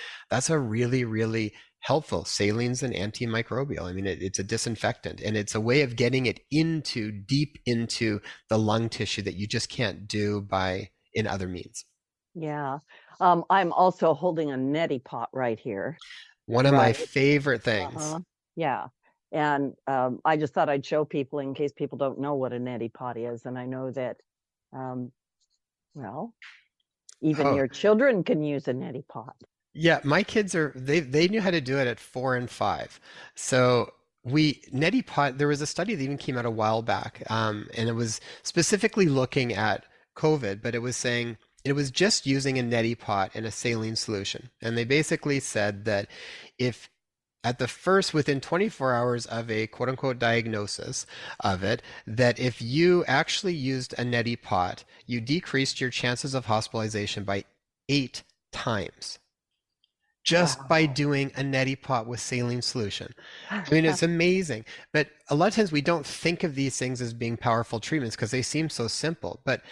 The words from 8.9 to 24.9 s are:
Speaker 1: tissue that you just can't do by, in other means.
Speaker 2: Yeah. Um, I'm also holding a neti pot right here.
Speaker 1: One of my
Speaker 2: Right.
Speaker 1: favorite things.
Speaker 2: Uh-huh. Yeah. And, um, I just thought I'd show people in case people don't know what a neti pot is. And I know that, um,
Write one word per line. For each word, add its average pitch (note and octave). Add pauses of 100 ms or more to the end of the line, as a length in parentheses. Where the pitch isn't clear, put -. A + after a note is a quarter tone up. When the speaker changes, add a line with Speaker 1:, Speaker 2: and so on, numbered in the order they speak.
Speaker 1:
tissue G#2+
that G2
you G#2
just -
can't G2+
do G#2
by, F#2+ (240)
in G#2+
other F#2+
means. - (480)
Speaker 2:
Yeah. D3 (400)
Um, F3
I'm F#3
also F3
holding D#3+
a C3
neti C#3+
pot -
right A#2+
here. G#2 (500)
Speaker 1:
One A#2+
of C#3
my A#2+
Speaker 2:
Right. A2+
Speaker 1:
favorite C#3
things. G#2+
Speaker 2:
Uh-huh. D#3 (360)
Yeah. C3+ (440)
And, D3 (120)
um, B2+
I D#3
just D3+
thought E3
I'd C#3
show D3+
people D3
in C3+
case D3
people C#3
don't C3+
know C#3+
what B2+
a B2
neti A#2+
pot B2
is. A#2
And B2+
I B2
know C3
that, B2+ (560)
um, B2+ (800)